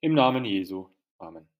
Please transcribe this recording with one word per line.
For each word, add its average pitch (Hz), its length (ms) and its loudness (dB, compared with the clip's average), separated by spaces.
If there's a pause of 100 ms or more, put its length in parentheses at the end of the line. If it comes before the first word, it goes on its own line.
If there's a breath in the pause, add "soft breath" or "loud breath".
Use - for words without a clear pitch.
Im 160 120 0
Namen 131 320 4
Jesu. 95 420 -6 (300)
Amen. 82 320 -20 (100)